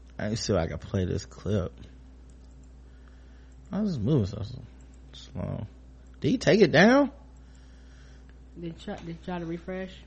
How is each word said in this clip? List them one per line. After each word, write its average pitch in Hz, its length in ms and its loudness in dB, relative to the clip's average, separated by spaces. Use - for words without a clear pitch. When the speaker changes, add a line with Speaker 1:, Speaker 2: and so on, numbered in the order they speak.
Speaker 1:
I 107 180 -4
see - 180 -2
if 90 60 4
I 82 80 2
can 76 120 -6
play 95 260 -2
this 92 200 -4
clip. - 480 -4
I 196 100 -4
was 185 180 -2
moving 113 260 2
so 95 160 -6
slow. 95 540 -8
Did 131 120 0
he 262 60 2
take 185 240 6
it 151 100 6
down? 240 400 6
Speaker 2:
Did 170 200 -12
try, 208 180 -10
did 165 260 -12
try 180 160 -6
to 170 60 -8
refresh? 185 460 -8